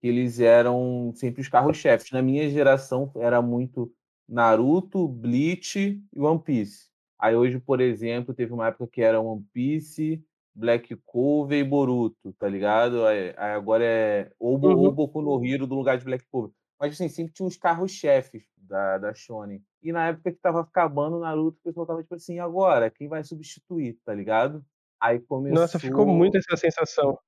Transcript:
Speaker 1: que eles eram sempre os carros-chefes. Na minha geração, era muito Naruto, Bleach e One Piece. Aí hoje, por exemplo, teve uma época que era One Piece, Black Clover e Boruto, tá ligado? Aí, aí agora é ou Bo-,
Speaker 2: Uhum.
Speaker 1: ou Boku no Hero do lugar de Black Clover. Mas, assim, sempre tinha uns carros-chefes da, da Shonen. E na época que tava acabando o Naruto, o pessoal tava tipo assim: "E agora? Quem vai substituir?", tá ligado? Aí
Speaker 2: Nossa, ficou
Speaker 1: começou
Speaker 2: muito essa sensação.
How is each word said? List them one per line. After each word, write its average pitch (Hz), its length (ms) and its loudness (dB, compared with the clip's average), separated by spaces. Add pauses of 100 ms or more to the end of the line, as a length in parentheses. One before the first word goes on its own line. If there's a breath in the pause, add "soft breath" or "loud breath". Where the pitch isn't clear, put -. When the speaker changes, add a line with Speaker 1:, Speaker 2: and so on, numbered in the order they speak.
Speaker 1:
que 123 80 -4
eles 120 320 0
eram 123 720 4
sempre 127 260 -6
os 135 80 -8
carros-chefes. - 640 2
Na 131 100 0
minha 143 280 0
geração, 135 680 2
era 120 240 2
muito 120 520 -4 (360)
Naruto, 135 800 2
Bleach 165 920 -2 (140)
e - 60 -8
One 160 220 0
Piece. 110 460 -4 (300)
Aí 110 160 2
hoje, 123 240 2
por 127 220 -2
exemplo, 120 540 -2
teve 120 180 -6
uma 113 160 -2
época 117 180 -6
que 120 160 -4
era 113 180 4
One 110 320 -6
Piece, 156 720 -4 (320)
Black 117 400 -2 (120)
Clover 143 520 0
e 143 60 0
Boruto, 123 720 -2
tá 104 100 -4
ligado? 110 580 0
Aí, 98 300 0
aí 104 180 -6
agora 110 300 0
é 107 540 0
ou 123 200 -2
Bo-, 139 100 4
Speaker 2:
Uhum. 180 160 6
Speaker 1:
ou 190 80 6
Boku 147 300 -4
no 139 220 -2
Hero 135 220 -4
do 131 80 -6
lugar 131 240 0
de 123 60 -12
Black 127 260 -6
Clover. 113 220 -6 (280)
Mas, 147 140 -6
assim, 170 140 -6
sempre 165 240 -10
tinha 190 140 -8
uns 180 100 -8
carros-chefes 165 880 0 (120)
da, 95 420 -4
da 104 160 -6
Shonen. 101 480 -14 (200)
E 160 80 -8
na 165 180 -2
época 165 240 -4
que 180 60 -16
tava 170 220 0
acabando 160 560 -2
o 170 40 -4
Naruto, 160 380 -2
o - 40 -20
pessoal 170 240 -8
tava 165 160 -6
tipo 170 120 -12
assim: 170 200 -14
"E 170 60 -8
agora? 170 500 2
Quem 147 180 -14
vai 156 160 -8
substituir?", 151 800 -10
tá 107 100 -8
ligado? 113 500 -2 (360)
Aí 117 200 0 (300)
Speaker 2:
Nossa, 165 280 2
ficou 135 260 -2
Speaker 1:
começou 190 140 4
Speaker 2:
muito 196 200 4
essa 175 180 -2
sensação. 156 720 0